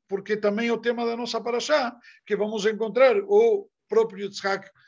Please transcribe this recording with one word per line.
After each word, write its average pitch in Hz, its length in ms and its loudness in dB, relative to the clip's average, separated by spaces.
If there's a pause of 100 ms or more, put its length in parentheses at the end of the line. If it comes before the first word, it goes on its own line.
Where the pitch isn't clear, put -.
porque 196 300 -4
também 208 320 -2
é 233 40 0
o 220 60 -2
tema 233 260 -2
da 233 120 -4
nossa 233 240 -6
Parashá, 240 560 -2 (280)
que 208 120 -2
vamos 208 280 -2
encontrar 220 520 2
o 202 520 4 (200)
próprio 202 380 0
Yitzhak, 196 440 -6 (180)